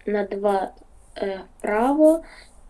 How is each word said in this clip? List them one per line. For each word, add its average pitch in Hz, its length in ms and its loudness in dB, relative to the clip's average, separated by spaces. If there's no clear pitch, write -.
на 208 180 -2
два, 196 480 -2
е, 196 240 -6
вправо 294 680 2